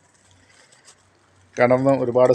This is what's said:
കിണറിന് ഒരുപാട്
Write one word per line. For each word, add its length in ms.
കിണറിന് 360
ഒരുപാട് 320